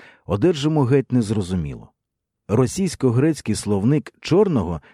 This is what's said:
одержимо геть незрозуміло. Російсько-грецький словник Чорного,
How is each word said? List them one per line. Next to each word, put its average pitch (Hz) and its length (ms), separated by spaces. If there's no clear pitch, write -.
одержимо 151 580
геть 131 280
незрозуміло. 95 800
Російсько-грецький 131 1080
словник 104 640
Чорного, 135 600